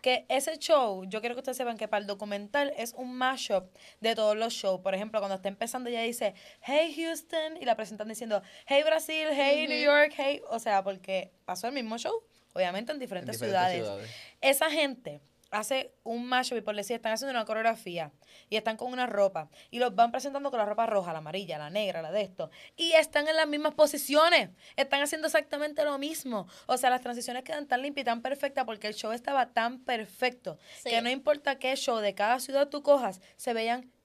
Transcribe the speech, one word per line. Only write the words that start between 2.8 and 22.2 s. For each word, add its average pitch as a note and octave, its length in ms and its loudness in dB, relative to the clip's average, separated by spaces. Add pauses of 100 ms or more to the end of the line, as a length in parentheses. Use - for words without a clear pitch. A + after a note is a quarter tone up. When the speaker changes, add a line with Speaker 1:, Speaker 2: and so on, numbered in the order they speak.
Speaker 1:
un B3 220 -10
mashup B3+ 480 0 (340)
de A3+ 160 0
todos G#3+ 220 2
los A3+ 160 -2
shows. F#3+ 260 0
Por F#3+ 160 0
ejemplo, G#3+ 240 -2
cuando G3 160 -2
está F#3+ 140 -4
empezando, A#3 400 -6
ella A#3 140 -2
dice, A3+ 300 -2 (280)
"Hey, D4+ 340 2
Houston", D#4+ 640 -4
y D#4 60 -8
la A#3 100 4
presentan G#3+ 320 -8
diciendo, A3 340 -2 (260)
"Hey, C#4 180 6
Brasil, D#4 480 0
hey, C#4+ 340 4
New D4+ 120 0
Speaker 2:
Ujú. D4 60 2 (120)
Speaker 1:
York, D4 180 6
hey", C#4+ 340 -2
o - 100 -2
sea, G#3 220 2
porque F#3+ 480 -4 (140)
pasó F#3 240 -6
el C4 60 -4
mismo A#3 240 -4
show, A4+ 260 -4 (300)
obviamente F#3 400 -2
en D4 60 -6
diferentes F#3+ 360 -8
Speaker 3:
En A3+ 140 -4
diferentes F#3 240 4
Speaker 1:
ciudades. G#2 340 -4
Speaker 3:
ciudades. - 80 -16 (240)
Speaker 1:
Esa C#4 320 2
gente C4+ 480 -2 (320)
hace B3+ 420 -4 (100)
un A#3 240 -6
mashup B3+ 300 0
y A3 40 -4
por G#3+ 140 -4
decir, G#3 220 -4
están A3+ 160 -2
haciendo C4 180 -4
una A#3 140 -2
coreografía A3 680 -2 (380)
y G#3+ 80 0
están A3 180 -2
con A#3+ 160 -6
una B3+ 140 -2
ropa G3 420 2 (240)
y A#3 80 -8
los B3 160 2
van A#3 160 6
presentando C#4 380 -4
con B3 100 -2
la G#3 60 4
ropa G#3 200 0
roja, F#3+ 280 0
la D#3+ 60 -6
amarilla, E3 380 -6
la D3+ 120 -8
negra, F#3 320 -2
la D#3 100 -8
de G#3 120 0